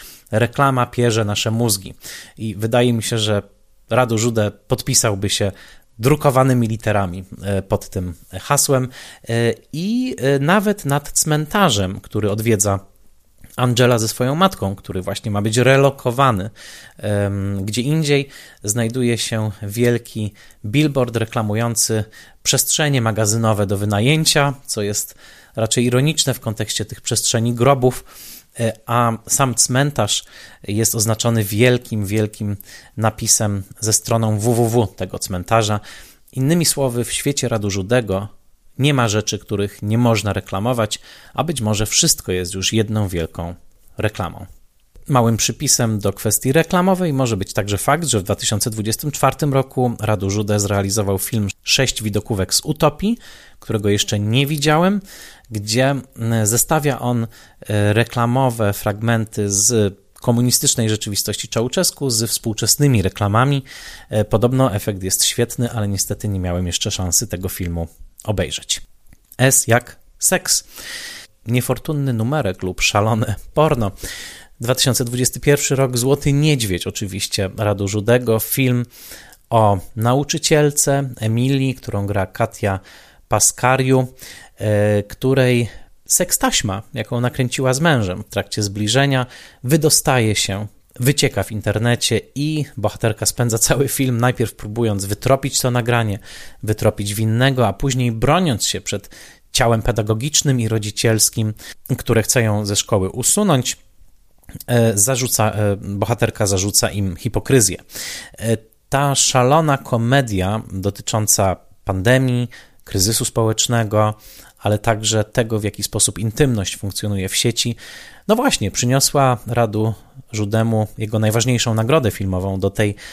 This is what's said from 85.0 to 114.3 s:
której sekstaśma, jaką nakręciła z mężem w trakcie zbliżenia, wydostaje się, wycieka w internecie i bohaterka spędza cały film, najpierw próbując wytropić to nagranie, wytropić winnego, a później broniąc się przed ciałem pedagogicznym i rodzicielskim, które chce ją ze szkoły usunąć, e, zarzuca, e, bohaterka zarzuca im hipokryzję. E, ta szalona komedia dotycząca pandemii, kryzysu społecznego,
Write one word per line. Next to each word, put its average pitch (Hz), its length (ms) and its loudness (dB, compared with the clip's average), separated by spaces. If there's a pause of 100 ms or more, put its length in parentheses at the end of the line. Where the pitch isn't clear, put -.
której 127 640 2 (380)
sekstaśma, 113 760 0 (120)
jaką 120 260 -4
nakręciła 127 540 0
z 123 60 -2
mężem 110 420 2
w - 60 -18
trakcie - 340 -4
zbliżenia, 120 640 0 (380)
wydostaje 131 680 2
się, 98 320 -4 (340)
wycieka 127 420 2
w - 100 -8
internecie 110 680 0 (140)
i 151 300 -2 (120)
bohaterka 107 500 -2
spędza 120 320 0
cały 135 300 2
film, 127 300 0
najpierw 120 360 0
próbując 107 500 -2
wytropić 123 560 0
to 127 100 0
nagranie, 117 480 0 (440)
wytropić 104 520 0
winnego, 117 520 2
a 98 60 0
później 127 400 0
broniąc 135 540 2
się - 140 -4
przed - 300 -8 (420)
ciałem 117 300 2
pedagogicznym 113 800 0
i 110 80 0
rodzicielskim, 110 880 0 (440)
które 113 240 2
chce 120 200 2
ją 107 240 0
ze 101 100 -2
szkoły 95 340 0
usunąć, 139 640 0 (880)
e, 113 320 2
zarzuca, 120 540 0
e, 104 240 0
bohaterka 104 680 -2
zarzuca 98 440 0
im 95 260 -2
hipokryzję. 107 600 2 (640)
E, 113 180 0 (320)
ta 139 260 2
szalona 139 640 4
komedia 113 840 0 (100)
dotycząca 98 840 0 (280)
pandemii, 123 640 2 (360)
kryzysu 104 400 0
społecznego, 110 920 0 (440)